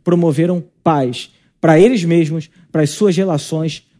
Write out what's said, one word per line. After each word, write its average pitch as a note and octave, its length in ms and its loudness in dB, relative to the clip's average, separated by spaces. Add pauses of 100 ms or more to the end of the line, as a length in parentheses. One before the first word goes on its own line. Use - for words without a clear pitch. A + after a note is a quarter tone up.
promoveram E3+ 600 0 (200)
paz C3+ 480 -2 (280)
pra D#3+ 200 4
eles A3 240 4
mesmos, E3 440 -2 (240)
pras D3+ 200 0
suas G3 260 0
relações, D#3+ 720 -4 (120)